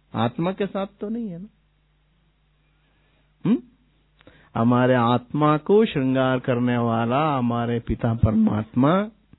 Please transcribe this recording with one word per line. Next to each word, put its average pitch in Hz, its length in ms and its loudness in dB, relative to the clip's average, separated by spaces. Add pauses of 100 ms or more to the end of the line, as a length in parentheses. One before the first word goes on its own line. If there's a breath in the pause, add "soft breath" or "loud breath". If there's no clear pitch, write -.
(160)
आत्मा 120 360 -2
के 196 140 -4
साथ 196 220 -8 (120)
तो 208 100 -10
नहीं 226 200 -8
है 170 120 -12
ना। 214 80 -18 (2000)
हम्म? 220 160 0 (920 soft breath)
हमारे 123 380 4
आत्मा 127 640 2
को 208 280 2
श्रृंगार 131 540 0
करने 123 380 0
वाला 120 600 0
हमारे 117 420 -2
पिता 117 340 -4
परमात्मा 143 960 0 (320)